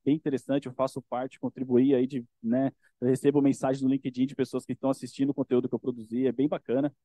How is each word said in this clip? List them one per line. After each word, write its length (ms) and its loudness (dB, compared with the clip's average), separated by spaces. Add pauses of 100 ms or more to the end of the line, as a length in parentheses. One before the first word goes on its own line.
bem 120 2
interessante, 500 -2
eu 80 -10
faço 300 -4
parte, 360 -8
contribuí 540 2
aí 140 4
de, 180 -6 (160)
né, 300 0 (280)
eu 80 -2
recebo 340 2
mensagem 420 0
no 60 2
LinkedIn 360 0
de 100 -4
pessoas 300 -4
que 80 -6
estão 160 -2
assistindo 400 -2
o 40 0
conteúdo 360 0
que 60 -4
eu 40 -2
produzi, 460 -4
é 60 2
bem 160 0
bacana 460 -2 (100)